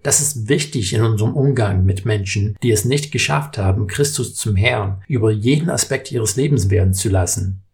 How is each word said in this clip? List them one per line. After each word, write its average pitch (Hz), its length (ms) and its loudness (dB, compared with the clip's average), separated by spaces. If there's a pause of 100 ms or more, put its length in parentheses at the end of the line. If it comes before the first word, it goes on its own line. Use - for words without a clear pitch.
Das 143 180 0
ist 117 260 -4
wichtig 131 460 0
in 110 100 2
unserem 110 320 0
Umgang 113 480 2
mit 95 220 0
Menschen, 104 580 -2
die 120 80 2
es 101 140 2
nicht 147 260 0
geschafft 147 460 -2
haben, 98 300 0
Christus 143 480 -2
zum 107 200 -2
Herrn 98 520 0
über 110 240 2
jeden 135 380 2
Aspekt - 440 -4
ihres 113 240 -2
Lebens 131 320 2
werden 95 240 4
zu 107 160 -2
lassen. 95 540 -2 (100)